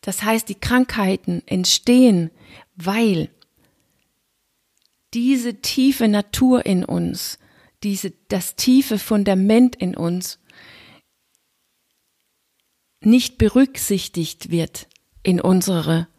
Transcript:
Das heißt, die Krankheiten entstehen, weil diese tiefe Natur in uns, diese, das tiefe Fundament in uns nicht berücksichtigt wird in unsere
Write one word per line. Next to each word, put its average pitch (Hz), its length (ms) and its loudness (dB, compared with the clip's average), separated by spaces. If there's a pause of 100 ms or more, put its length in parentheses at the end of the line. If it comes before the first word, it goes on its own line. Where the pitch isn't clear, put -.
Das 196 240 -8
heißt, 226 240 -2
die 202 80 -10
Krankheiten 196 880 -2
entstehen, 190 840 2 (420)
weil 190 560 -2 (1900)
diese 240 460 -2
tiefe 262 460 0
Natur 247 580 2
in 185 180 0
uns, 175 540 -6 (440)
diese, 196 300 -6 (160)
das - 260 -6
tiefe 254 440 2
Fundament 208 760 2
in 180 220 -6
uns 175 420 -6 (2500)
nicht 240 380 2
berücksichtigt 208 1120 -2
wird - 380 -6 (340)
in 180 180 0
unsere 170 680 0 (120)